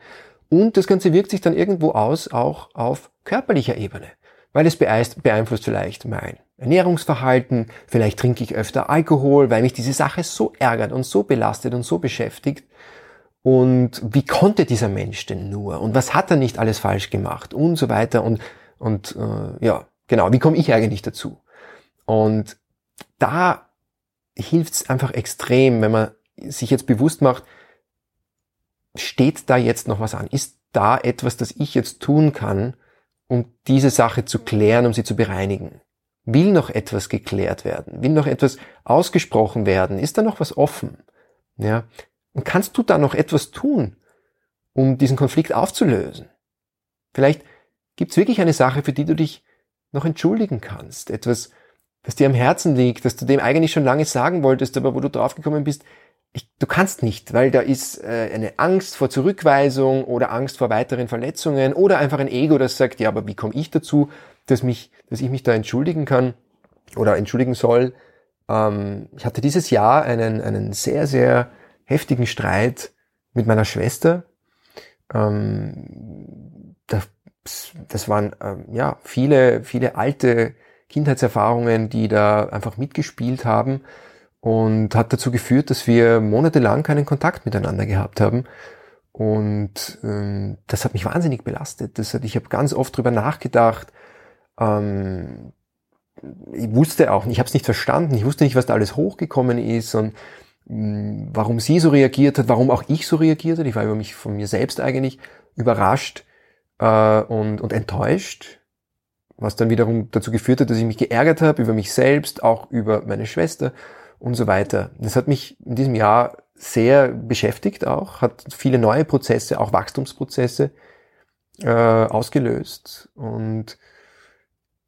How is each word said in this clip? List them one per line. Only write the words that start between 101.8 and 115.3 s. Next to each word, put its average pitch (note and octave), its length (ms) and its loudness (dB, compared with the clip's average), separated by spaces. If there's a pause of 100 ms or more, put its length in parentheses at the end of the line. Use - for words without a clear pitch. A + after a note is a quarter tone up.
reagiert C#3 480 4
hat, A#2 100 0
warum B2+ 220 4
auch A#2+ 180 2
ich D#3 180 -2
so E3+ 100 0
reagiert D#3+ 420 0
hat. D#3+ 80 -2
Ich A2+ 100 -4
war G#2+ 80 -2
über G#2+ 100 -2
mich, G#2+ 200 -8
von G#2+ 220 -8
mir G#2 120 -6
selbst A2 320 -4
eigentlich C3 400 -4 (340)
überrascht, A2 720 0 (560)
äh, A2 400 4
und, G#2+ 400 -4
und - 120 -6
enttäuscht, A2 880 -4 (760)
was G#2+ 200 -6
dann A2+ 140 2
wiederum A2+ 400 0
dazu A2 220 -2
geführt B2 280 2
hat, B2 100 2
dass A2+ 80 0
ich A2+ 60 0
mich A2 140 -4
geärgert D3 420 2
habe D#3 220 2
über A2 120 0
mich G#2+ 180 -4
selbst, C#3+ 500 0
auch - 280 0
über A2 360 -2
meine G#2+ 200 -6
Schwester D#3 460 -4 (460)
und B2 160 -4
so A#2 120 0
weiter. G2 520 0
Das A2 180 -4
hat B2+ 100 0
mich - 400 -4